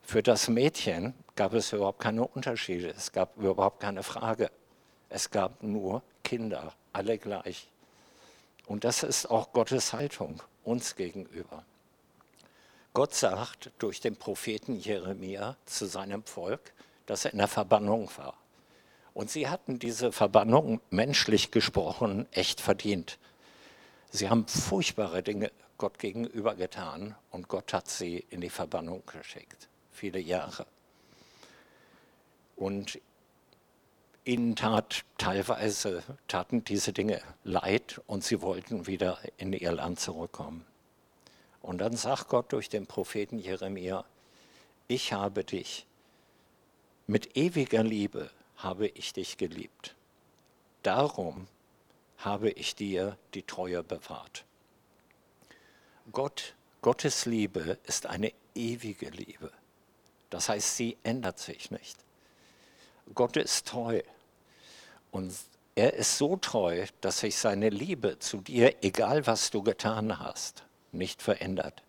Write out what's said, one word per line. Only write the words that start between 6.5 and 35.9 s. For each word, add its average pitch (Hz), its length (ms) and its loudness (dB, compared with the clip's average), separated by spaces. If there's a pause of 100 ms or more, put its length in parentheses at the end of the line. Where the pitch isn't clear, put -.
alle 104 260 0
gleich. 98 520 -8 (960)
Und 104 160 -4
das 120 200 2
ist - 220 0
auch 113 280 0
Gottes 120 400 2
Haltung 113 500 -6 (200)
uns 117 320 -2
gegenüber. 87 680 -8 (1300)
Gott 135 220 4
sagt - 640 0
durch 101 220 -4
den 107 160 -2
Propheten 107 580 -4
Jeremia 98 800 -4 (100)
zu - 200 -4
seinem 98 380 -6
Volk, - 500 -6 (320)
dass - 200 -2
er - 60 0
in 104 80 -4
der 101 80 6
Verbannung 104 680 4
war. 67 200 -12 (800)
Und 107 140 -4
sie 143 180 -2
hatten 139 300 -4
diese 120 340 0
Verbannung, 113 760 6
menschlich 107 640 4
gesprochen, 98 800 2
echt - 280 0
verdient. 98 600 2 (920)
Sie 104 180 -2
haben 113 200 4
furchtbare 98 720 0
Dinge 104 300 -2 (260)
Gott - 220 -4
gegenüber 110 560 -2
getan 90 600 -6 (140)
und 92 180 -10
Gott - 260 -6
hat 95 140 -2
sie 87 440 -6
in 87 100 -8
die 85 80 -6
Verbannung 85 560 -6
geschickt, - 640 -18 (220)
viele 95 260 -8
Jahre. 87 480 -4 (1900)
Und 98 440 -4 (1200)
ihnen 117 320 2
tat 110 500 2 (140)
teilweise, 98 840 0 (260)